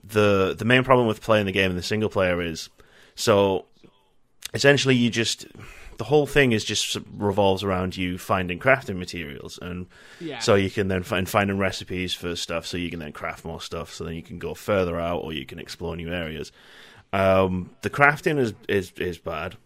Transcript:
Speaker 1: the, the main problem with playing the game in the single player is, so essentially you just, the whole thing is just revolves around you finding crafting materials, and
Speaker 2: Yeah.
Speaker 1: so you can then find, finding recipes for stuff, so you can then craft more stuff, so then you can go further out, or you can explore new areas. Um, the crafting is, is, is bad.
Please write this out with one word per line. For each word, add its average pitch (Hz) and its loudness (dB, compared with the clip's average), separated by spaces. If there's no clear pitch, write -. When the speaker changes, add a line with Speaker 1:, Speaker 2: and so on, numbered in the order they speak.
Speaker 1:
the, 98 4
the 107 -6
main 127 4
problem 123 4
with 107 -2
playing 107 2
the 95 -2
game 95 2
in 90 -2
the 90 -6
single 107 -2
player 90 0
is, 82 -8
so 101 4
essentially 135 6
you 120 4
just, 110 -2
the - -8
whole 147 4
thing 139 4
is 107 2
just - -4
revolves 98 2
around 92 -2
you 90 -4
finding 90 -2
crafting 131 0
materials, 82 -10
and 90 -10
Speaker 2:
Yeah. 147 -10
Speaker 1:
so 113 4
you 95 2
can 98 -2
then 92 -2
find, 92 -2
finding 98 0
recipes 92 -4
for 87 -6
stuff, 85 -6
so - -6
you 87 -4
can 85 -10
then 76 -12
craft 78 -10
more 80 -10
stuff, 82 -10
so - -10
then 82 -8
you 82 -10
can 87 -14
go 80 -8
further 90 0
out, 85 -2
or - -8
you 69 -8
can - -14
explore 85 -10
new 85 -8
areas. 80 -8
Um, 95 4
the 104 -4
crafting 147 2
is, 117 0
is, 95 0
is 85 -4
bad. 82 -8